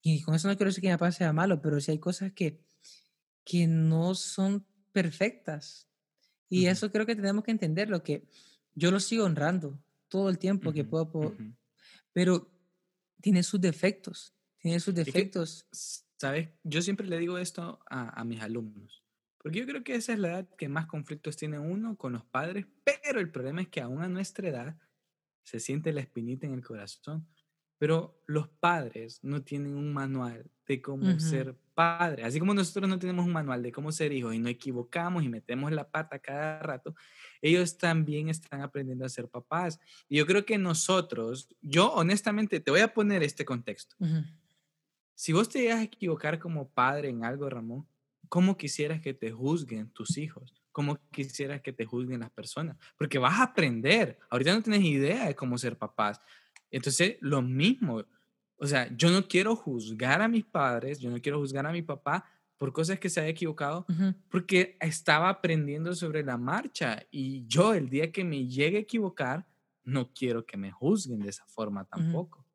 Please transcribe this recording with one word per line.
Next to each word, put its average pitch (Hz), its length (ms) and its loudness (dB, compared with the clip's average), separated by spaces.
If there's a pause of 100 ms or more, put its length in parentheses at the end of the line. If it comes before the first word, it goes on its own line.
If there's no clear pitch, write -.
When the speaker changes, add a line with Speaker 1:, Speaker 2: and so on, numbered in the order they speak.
Speaker 1:
Y 160 200 2
con 156 120 0
eso 165 140 2
no 202 80 2
quiero 196 140 2
decir 185 120 -4
que 190 60 2
mi 175 60 4
papá 170 180 2
sea 165 200 2
malo, 165 300 4
pero 147 180 2
sí 147 120 -2
hay 156 80 0
cosas 190 320 -4
que, 160 320 -4 (800)
que 175 240 4
no 160 460 4
son 196 520 -2 (260)
perfectas. 170 960 -2 (600)
Y 180 180 4
Speaker 2:
Ujú. - 0 -
Speaker 1:
eso 196 260 2
creo 214 140 0
que 226 100 0
tenemos 202 280 0
que 226 80 0
entenderlo, 190 520 0
que 147 240 -4 (460)
yo 175 180 4
lo 196 80 4
sigo 220 260 2
honrando 151 580 0 (240)
todo 190 220 0
el 180 80 2
tiempo 190 340 0
que 147 120 0
Speaker 2:
Ujú, - 0 -
Speaker 1:
puedo, 160 260 -2
puedo, 156 280 -2
Speaker 2:
ujú. 110 160 -12 (580)
Speaker 1:
pero 180 400 4 (680)
tiene 180 220 6
sus 196 160 0
defectos, 180 760 0 (240)
tiene 170 220 0
sus 185 140 -2 (100)
Speaker 2:
Es 135 100 -6
que, 190 80 4
Speaker 1:
defectos. 185 500 -6
Speaker 2:
s-, - 320 -12 (140)
¿sabes? 147 320 -4 (140)
Yo 160 180 0
siempre 196 240 -2
le 170 120 -4
digo 175 200 -2
esto 175 500 -8
a, 120 320 -8
a 117 40 -8
mis 117 160 -6
alumnos, 107 640 -10 (340)
porque 160 220 -6
yo 247 60 -6
creo 277 180 -8
que 262 100 -6
esa 233 180 -2
es 220 60 -2
la 185 100 0
edad 185 280 -6
que 151 120 -8
más 160 180 -2
conflictos 156 500 -8
tiene 151 220 -6
uno 190 380 -4
con 127 160 -6
los 117 120 -6
padres, 180 420 -4 (180)
pero 285 360 0
el 170 100 -2
problema 139 320 -6
es 180 60 -6
que - 120 -6
aún 131 220 -6
a 180 60 -4
nuestra 185 400 -6
edad 135 300 -8 (680)
se 113 160 -10
siente 156 320 -4
la 143 100 -4
espinita 127 440 -8
en 135 80 -6
el 127 100 -8
corazón. 123 640 -12 (500)
Pero 160 480 0
los 151 220 -2
padres 123 760 -2
no 139 220 -4
tienen 143 320 -6
un 147 160 -2
manual 131 580 -4 (160)
de 131 160 -2
cómo 156 360 2
Speaker 1:
Ujú. - 0 -
Speaker 2:
ser 147 400 -2 (160)
padre. 170 500 2
Así 123 160 -2
como 196 140 2
nosotros 196 340 0
no 190 100 0
tenemos 180 280 0
un 175 80 2
manual 135 280 -2
de 120 100 -6
cómo 151 200 -6
ser 156 200 -2
hijos 120 220 -2
y 113 40 -2
no 117 100 0
equivocamos 139 760 -2
y 131 60 0
metemos 127 420 -4
la 151 180 -4
pata 156 300 -6
cada 156 400 -6
rato, 160 340 -8 (480)
ellos 170 360 4
también 156 520 0
están 147 320 -6
aprendiendo 131 420 -6
a 127 60 -6
ser 117 200 -10
papás. 160 500 -4 (280)
Y 143 100 2
yo 156 80 6
creo 202 200 4
que 220 120 2
nosotros, 160 880 0 (140)
yo 175 320 6
honestamente 202 640 2
te 156 100 0
voy 160 120 8
a 226 120 4
poner 208 300 4
este 139 220 -4
contexto. 120 540 -6
Speaker 1:
Ujú. 160 220 2 (920)
Speaker 2:
Si - 180 -4
vos 214 160 4
te 277 120 -2
llegas 233 200 4
a 220 40 0
equivocar 165 540 -4
como 156 340 -6
padre 139 360 2
en 117 160 -4
algo, 139 240 -4
Ramón, 123 400 -8 (400)
¿cómo 185 280 4
quisieras 151 440 -4
que 139 140 -6
te 113 180 -6
juzguen 120 580 -2
tus - 280 -6
hijos? 143 440 -12 (100)
¿Cómo 147 260 -2 (120)
quisieras 139 520 -8
que 135 100 -8
te 113 140 -6
juzguen 123 340 -4
las 113 100 -10
personas? - 460 -8 (220)
Porque 147 200 0
vas 143 220 6
a 262 40 10
aprender. 147 760 2 (120)
Ahorita 131 240 4
no 226 80 2
tenés 208 200 4
idea 165 440 4
de 139 80 0
cómo 123 240 -2
ser 123 200 -4
papás. 104 420 -2 (500)
Entonces, 143 500 2
lo 156 220 2
mismo. 131 640 2 (540)
O 143 80 -4
sea, 127 280 0
yo 165 160 6
no 190 160 4
quiero 208 300 2
juzgar 127 680 0
a 220 60 4
mis 226 160 2
padres, 135 560 0
yo 123 100 -4
no 120 100 -4
quiero 147 180 0
juzgar 139 280 -2
a 160 60 -2
mi 170 100 -4
papá 160 420 -4 (340)
por 135 140 -2
cosas 160 260 0
que 180 120 -4
se 165 100 0
haya 156 80 0
equivocado, 160 600 -4
Speaker 1:
Ujú. 185 260 2 (140)
Speaker 2:
porque 180 520 2
estaba 160 480 2
aprendiendo 160 640 0
sobre 156 300 -4
la 127 140 -2
marcha. 131 720 -2
Y 135 360 -6
yo, 175 280 6
el 147 160 0
día 156 220 0
que 190 120 -2
me 139 220 -2
llegue 147 320 2
a - 20 2
equivocar, 185 640 -2 (380)
no 127 280 -2
quiero 117 340 -2
que - 100 -12
me 98 160 -8
juzguen 143 480 0
de 101 100 -4
esa - 160 -14
forma 101 380 -6 (100)
Speaker 1:
Ujú. 165 300 0
Speaker 2:
tampoco. - 300 -20